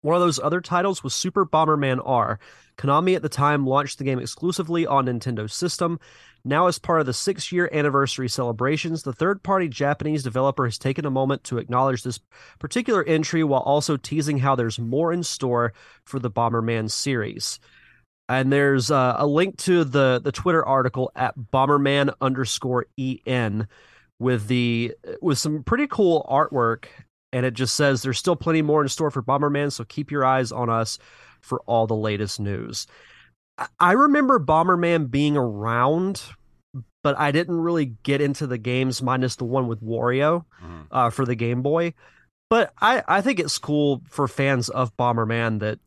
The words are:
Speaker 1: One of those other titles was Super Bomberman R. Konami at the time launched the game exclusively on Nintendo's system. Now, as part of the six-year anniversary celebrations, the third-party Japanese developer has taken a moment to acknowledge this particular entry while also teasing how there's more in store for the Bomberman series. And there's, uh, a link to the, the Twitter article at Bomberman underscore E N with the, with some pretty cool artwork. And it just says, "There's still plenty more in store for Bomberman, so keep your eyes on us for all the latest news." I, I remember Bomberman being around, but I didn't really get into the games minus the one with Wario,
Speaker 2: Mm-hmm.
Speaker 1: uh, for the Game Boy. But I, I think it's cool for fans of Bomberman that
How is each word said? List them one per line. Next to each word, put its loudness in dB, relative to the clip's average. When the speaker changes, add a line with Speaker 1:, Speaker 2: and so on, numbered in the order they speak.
Speaker 1:
One 2
of 4
those 2
other 0
titles -2
was -6
Super -2
Bomberman 2
R. 0
Konami 2
at -4
the -4
time 2
launched 0
the -8
game 0
exclusively -2
on 2
Nintendo's -4
system. -4
Now, 2
as -2
part 0
of 0
the -2
six-year -2
anniversary 0
celebrations, -2
the -8
third-party 0
Japanese -2
developer 0
has -4
taken -2
a -2
moment 0
to -4
acknowledge 0
this -8
particular 0
entry 0
while 4
also 2
teasing -2
how 2
there's -2
more -2
in -2
store -2
for -8
the -4
Bomberman 0
series. -4
And 2
there's, 2
uh, 4
a 2
link 0
to 2
the, 4
the -2
Twitter 0
article 0
at -2
Bomberman 2
underscore -2
E -6
N -2
with 0
the, 0
with 2
some -4
pretty 0
cool 2
artwork. 0
And 0
it -2
just -2
says, 2
"There's -2
still 0
plenty 0
more 2
in 0
store -2
for -4
Bomberman, 0
so -10
keep -8
your 0
eyes 2
on -2
us -2
for -6
all 2
the -2
latest -4
news." -6
I, -10
I 4
remember 4
Bomberman 2
being 2
around, 0
but 0
I 0
didn't 0
really 0
get 0
into -2
the -4
games -2
minus 0
the -6
one -2
with -6
Wario, 0
Speaker 2:
Mm-hmm. -16
Speaker 1:
uh, 2
for -2
the -2
Game -2
Boy. 0
But 2
I, 2
I 4
think 0
it's -2
cool 0
for 0
fans 0
of -4
Bomberman 0
that -4